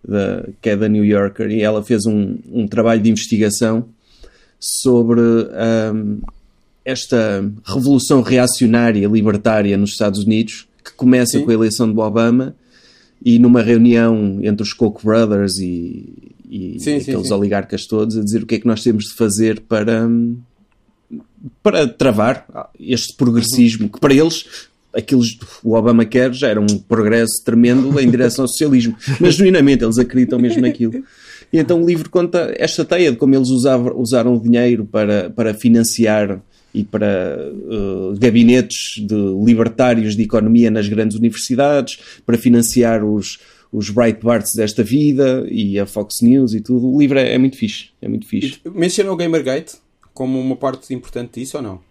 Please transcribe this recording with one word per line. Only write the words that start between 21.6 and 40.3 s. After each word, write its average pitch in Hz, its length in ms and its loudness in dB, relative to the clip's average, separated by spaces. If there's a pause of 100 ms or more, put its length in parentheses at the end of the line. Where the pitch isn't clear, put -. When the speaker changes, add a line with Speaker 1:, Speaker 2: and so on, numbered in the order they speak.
Speaker 1:
para 175 240 0
travar 117 600 -2 (320)
este - 360 -6
progressismo, 117 760 2
que - 120 -12
para 139 140 4
eles, - 540 -2 (260)
aquilo, 120 280 0 (400)
o 110 120 0
Obamacare 117 600 2
já 131 140 -2
era 107 120 0
um 104 60 2
progresso 113 760 0
tremendo 123 560 2
em 123 100 4
direção 123 340 0
ao 123 40 -2
socialismo, 123 480 0 (120)
Speaker 2:
<laughs> 135 120 -4
Speaker 1:
mas 175 140 4
genuinamente 143 500 4
eles 113 140 0
acreditam 123 400 0
mesmo 120 240 0
naquilo. 123 400 -2 (500)
E 165 60 2
então 170 240 2
o 170 40 2
livro 165 240 -2
conta 170 480 -2
esta - 260 -2
teia 170 260 2
de 120 60 -2
como 135 180 4
eles 131 140 2
usavam, 127 500 0
usaram 123 360 2
o 117 60 0
dinheiro 117 440 2
para, 104 460 -2
para 110 240 -2
financiar 107 880 2 (320)
e 107 100 -4
para, 101 560 -2
eh, 98 800 -8
gabinetes 117 880 2
de 107 80 -4 (300)
libertários 113 720 0
de 113 60 -2
economia 113 500 2